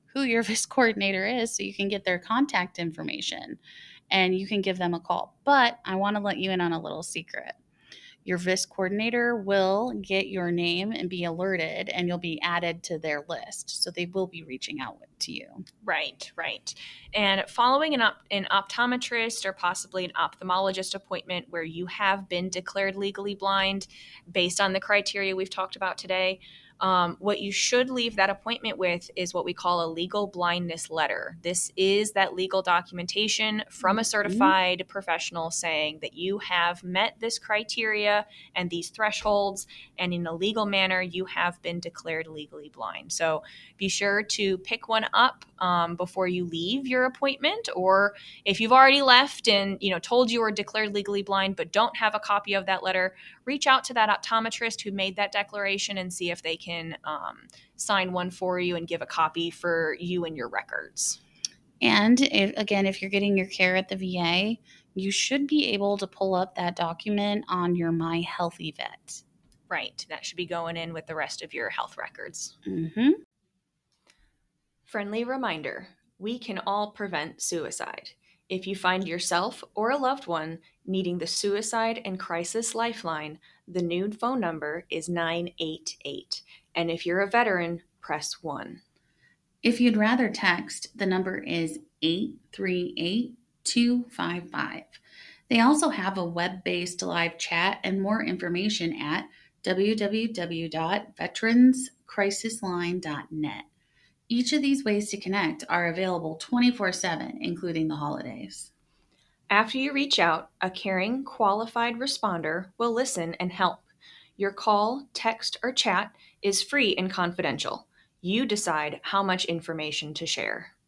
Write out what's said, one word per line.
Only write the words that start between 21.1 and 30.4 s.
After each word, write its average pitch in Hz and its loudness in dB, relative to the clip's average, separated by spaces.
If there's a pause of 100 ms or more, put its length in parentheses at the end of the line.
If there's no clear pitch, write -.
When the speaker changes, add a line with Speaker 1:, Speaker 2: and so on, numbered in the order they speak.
Speaker 2:
where 170 -4
you 160 -6
have 196 0
been 180 -2
declared 190 -2
legally 196 -4
blind 196 0 (440)
based 175 2
on 196 2
the 190 2
criteria 202 0
we've 190 -2
talked 190 -6
about 190 -2
today, 185 0 (400)
um, 180 4
what 202 0
you 202 -4
should 247 2
leave 233 -2
that 196 6
appointment 220 -4
with 175 0
is 180 -4
what 180 0
we 175 -4
call 175 2
a - -2
legal 185 -2
blindness 175 -2